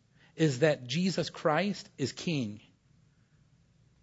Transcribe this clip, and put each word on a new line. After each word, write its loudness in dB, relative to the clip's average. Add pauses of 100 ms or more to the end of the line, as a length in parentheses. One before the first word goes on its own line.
(380)
is 4
that 2
Jesus 0
Christ -2
is -2
King. -4 (1400)